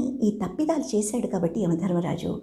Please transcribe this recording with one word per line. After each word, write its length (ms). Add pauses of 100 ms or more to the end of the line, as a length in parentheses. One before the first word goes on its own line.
(240)
ఈ 220
తప్పిదాలు 500
చేశాడు 320
కాబట్టి 320
యమధర్మరాజు 840